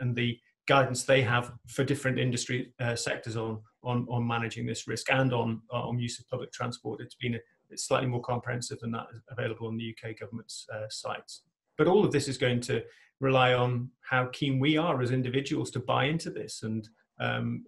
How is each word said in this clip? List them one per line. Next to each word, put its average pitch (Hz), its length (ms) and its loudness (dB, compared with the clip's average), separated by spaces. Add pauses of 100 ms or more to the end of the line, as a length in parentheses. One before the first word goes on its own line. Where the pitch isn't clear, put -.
and 123 160 0
the 120 220 0 (280)
guidance 127 380 6
they 135 180 6
have 120 300 2 (160)
for - 160 0
different 131 340 0
industry, 123 600 -2
uh, 120 160 0
sectors 120 400 -4
on, 110 240 -4 (240)
on, 123 260 0
on 120 160 2
managing 117 400 -2
this - 220 -6
risk 120 240 -2
and 131 200 4
on, 117 280 0 (120)
uh, 117 160 -4
on 120 100 -2
use 120 200 -4
of - 100 -20
public 120 240 -6
transport. 120 480 -6
It's 123 140 -14
been 120 220 -4
a, - 20 -6 (320)
it's - 160 -8
slightly 127 220 2
more 123 120 -2
comprehensive 123 600 -4
than 117 120 -6
that 117 220 -6
is 113 60 -16 (100)
available 113 380 -6
on 110 80 -6
the 113 80 -6
U 113 160 -8
K 113 180 -10
government's, 110 560 -12
uh, 107 140 -8
sites. - 540 -10 (360)
But 156 80 6
all 190 180 6
of 131 80 2
this 143 160 2
is 131 100 -4
going 123 240 2
to 117 200 -2 (380)
rely 127 320 6
on 123 380 2 (120)
how 127 240 2
keen 135 320 0
we 151 180 4
are 151 240 2
as 123 120 2
individuals 131 600 0
to 127 80 -2
buy 127 260 2
into 160 240 -2
this 110 320 -10
and, 110 260 -4 (320)
um, 120 480 -2